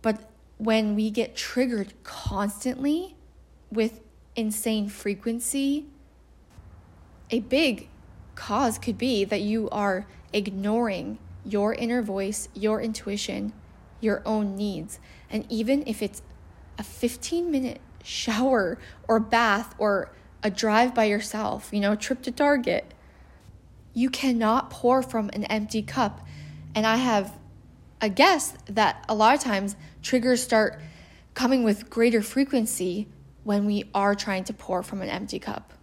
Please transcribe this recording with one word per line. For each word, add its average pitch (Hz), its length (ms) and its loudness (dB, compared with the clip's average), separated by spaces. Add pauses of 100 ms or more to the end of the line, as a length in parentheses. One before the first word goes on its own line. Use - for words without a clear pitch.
But 214 280 0 (280)
when 220 380 2
we 214 160 0
get 220 240 -2
triggered 240 580 -2 (100)
constantly 254 1120 -4 (560)
with 220 280 0 (360)
insane 214 540 -2
frequency, 240 960 -2 (1400)
a 233 120 0
big 254 480 0 (460)
cause 226 420 0
could 208 200 -4
be 233 280 0
that 202 160 -2
you 214 280 -2
are 202 380 -2 (240)
ignoring 208 880 -2 (260)
your 208 280 0
inner 240 280 0
voice, 196 520 -4
your 214 280 0
intuition, 208 720 -4 (480)
your 214 240 0
own 208 300 0
needs. 196 440 -6 (300)
And 214 200 -4
even 240 380 2
if 220 140 -4
it's 208 200 -6 (560)
a 214 60 -8
fifteen-minute 277 1000 -4 (220)
shower 220 720 0 (300)
or 226 120 4
bath 220 580 2
or 202 340 0 (320)
a 214 60 0
drive 220 440 4
by 226 120 4
yourself, 214 680 -2
you 208 80 0
know, 202 160 4
trip 247 280 -4
to 247 80 -4
Target, 269 640 2 (1000)
you 247 160 2
cannot 247 600 2
pour 254 320 2
from 220 320 -2
an 208 120 -4
empty 214 360 -2
cup. - 460 -2 (480)
And 214 100 2
I 220 120 4
have 220 400 2 (640)
a 220 80 2
guess 285 440 6 (120)
that 202 420 2
a 220 80 0
lot 214 200 8
of 294 40 -2
times 202 380 -2 (240)
triggers 247 420 2
start 214 380 2 (520)
coming 254 300 2
with 208 260 2
greater 233 320 4
frequency 214 840 0 (360)
when 202 220 2
we 208 280 0
are 202 220 2
trying 196 300 -4
to - 80 -8
pour 185 300 -4
from 202 180 -8
an 180 80 -6
empty 190 300 -6
cup. - 440 -10